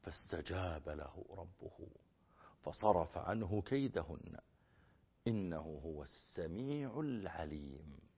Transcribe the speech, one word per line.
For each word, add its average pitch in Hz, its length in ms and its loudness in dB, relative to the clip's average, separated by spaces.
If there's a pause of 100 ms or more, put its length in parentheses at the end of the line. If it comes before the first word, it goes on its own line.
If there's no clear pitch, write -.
فاستجاب 85 840 -2
له 73 420 -6
ربه 87 580 -12 (720)
فصرف 87 560 6
عنه 104 440 2
كيدهن، 107 760 0 (880)
إنه 82 580 0
هو 76 180 -4
السميع 123 1000 -4
العليم. 78 960 -4 (200)